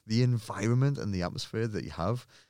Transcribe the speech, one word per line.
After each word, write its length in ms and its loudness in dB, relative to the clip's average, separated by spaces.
the 160 4
environment 760 2
and 160 -2
the 80 -2
atmosphere 460 -4
that 160 -4
you 60 -8
have, 360 -4